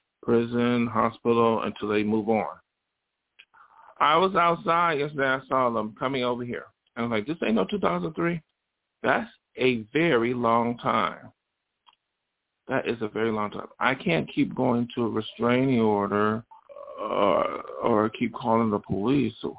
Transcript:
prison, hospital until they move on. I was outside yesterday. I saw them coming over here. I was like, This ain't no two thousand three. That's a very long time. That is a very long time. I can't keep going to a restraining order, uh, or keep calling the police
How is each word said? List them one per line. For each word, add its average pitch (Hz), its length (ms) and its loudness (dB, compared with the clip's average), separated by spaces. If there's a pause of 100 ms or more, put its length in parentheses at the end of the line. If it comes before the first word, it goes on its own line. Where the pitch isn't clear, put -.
(220)
prison, 120 640 2
hospital 113 760 2
until 104 260 -6
they 107 140 2
move 107 280 0
on. 101 180 0 (1500)
I 151 160 4
was 190 180 2
outside 170 680 2
yesterday. 143 280 -2
I 131 200 0
saw 131 200 2
them 107 300 -2
coming 131 260 -2
over 123 200 -2
here. 110 200 -8 (320)
I 117 60 -4
was 120 80 -2
like, 107 160 -2
This 160 180 -4
ain't 226 120 0
no 190 100 2
two 208 120 -4
thousand 175 360 -2
three. 170 260 -2 (600)
That's 185 280 0 (260)
a 123 260 0 (100)
very 127 420 2
long 120 440 2
time. 104 540 -2 (1400)
That 127 200 -2
is 117 120 -4
a 107 80 -6
very 110 220 -2
long 107 200 -2
time. 104 180 -12 (100)
I - 160 2
can't 160 340 -2
keep 127 260 -2
going 120 400 0
to 120 100 -2
a 107 40 -2
restraining 120 720 0
order, 104 640 2 (560)
uh, 92 600 0 (200)
or 113 280 4
keep 113 240 -4
calling 113 360 2
the 104 100 0
police 113 540 -2 (240)